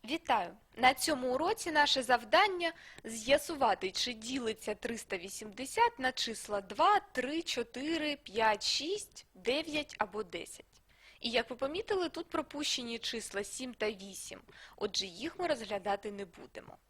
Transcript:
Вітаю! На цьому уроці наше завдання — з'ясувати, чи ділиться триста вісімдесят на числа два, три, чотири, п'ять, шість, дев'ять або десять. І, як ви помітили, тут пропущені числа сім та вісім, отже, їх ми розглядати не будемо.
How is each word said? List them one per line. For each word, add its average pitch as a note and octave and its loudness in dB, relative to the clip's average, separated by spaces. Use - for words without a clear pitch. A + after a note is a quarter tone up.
Вітаю! G3+ 0
На B3+ 6
цьому B3+ 0
уроці E4+ 0
наше D4 4
завдання — E4 4
з'ясувати, A3+ 2
чи B3 -2
ділиться A3 -4
триста A3+ -6
вісімдесят A3 0
на B3+ 0
числа G#3 -4
два, C#4+ 4
три, C#4+ -4
чотири, D4 -2
п'ять, G#3+ 2
шість, - -2
дев'ять D4 -2
або G#3 -4
десять. - -12
І, A#3 -4
як A3+ 2
ви B3 -6
помітили, F4 0
тут E4 -8
пропущені C4+ -2
числа G#3+ -4
сім B3+ -8
та G#3+ 0
вісім, G3 -12
отже, G3 -2
їх G3+ -8
ми F4+ -2
розглядати G#3 -2
не G3+ -8
будемо. - -16